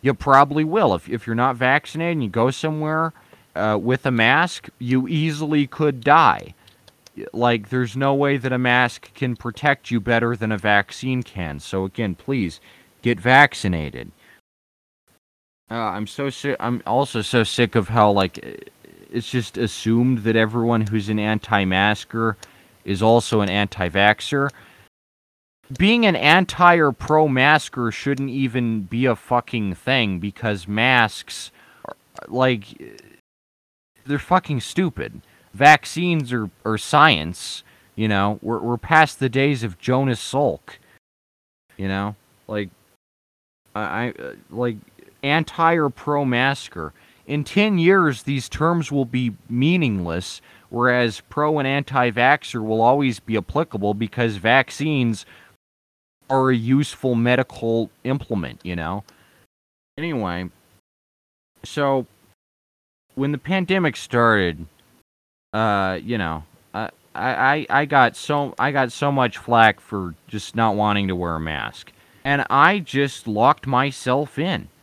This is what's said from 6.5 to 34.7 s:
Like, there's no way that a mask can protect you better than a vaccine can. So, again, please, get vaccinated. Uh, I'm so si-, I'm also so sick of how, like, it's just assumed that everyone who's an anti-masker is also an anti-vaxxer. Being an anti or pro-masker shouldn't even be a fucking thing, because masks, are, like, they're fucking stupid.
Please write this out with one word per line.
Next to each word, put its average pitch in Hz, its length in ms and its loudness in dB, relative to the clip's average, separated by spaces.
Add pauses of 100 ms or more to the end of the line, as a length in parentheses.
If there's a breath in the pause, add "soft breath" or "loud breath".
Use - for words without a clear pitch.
Like, 117 380 0
there's 123 260 -4
no 139 200 0
way 139 220 0
that 127 140 -4
a 127 60 -2
mask 123 560 0
can 123 220 -4
protect - 560 -4
you 117 100 0
better 117 340 0
than 107 160 -4
a 104 60 -2
vaccine 107 640 0
can. 80 380 -8
So, 95 260 -6
again, 98 300 -6
please, 113 440 -4 (440 soft breath)
get 117 160 0
vaccinated. 87 920 2 (1600 soft breath)
Uh, 113 60 -8
I'm 104 320 -4
so 139 240 -6
si-, 139 280 -4
I'm 120 280 -4
also 120 340 0
so 113 220 2
sick - 320 0
of 101 140 0
how, 110 200 6
like, - 600 -2 (400)
it's 117 180 -6
just - 300 -4
assumed 117 600 0
that 110 160 0
everyone 113 520 2
who's 104 200 -2
an 107 120 -2
anti-masker 104 1160 0 (480 loud breath)
is 98 180 -4
also 113 400 4
an 101 80 0
anti-vaxxer. 101 1000 0 (1300 loud breath)
Being 226 280 4
an 180 100 4
anti 175 600 4
or 151 160 4
pro-masker 143 1000 2
shouldn't 139 400 -4
even 120 500 -2
be 113 240 -2
a 120 100 4
fucking 110 600 -4
thing, 113 440 0
because 98 480 -6
masks, 113 840 0 (340 soft breath)
are, - 100 -14 (320)
like, 123 380 0 (1400)
they're 139 140 -2
fucking 156 420 -2
stupid. - 600 -4 (320 soft breath)